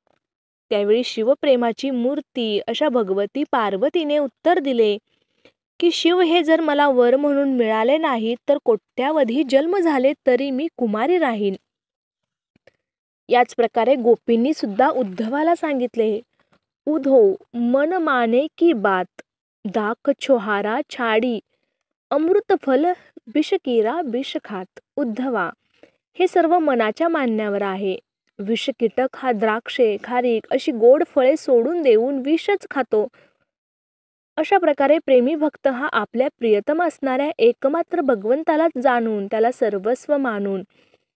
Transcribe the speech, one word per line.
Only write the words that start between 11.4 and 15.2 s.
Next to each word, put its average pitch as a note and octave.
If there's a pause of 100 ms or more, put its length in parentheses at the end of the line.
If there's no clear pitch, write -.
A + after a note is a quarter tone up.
याच A#3+
प्रकारे A#3
गोपींनी A#3+
सुद्धा C4
उद्धवाला B3+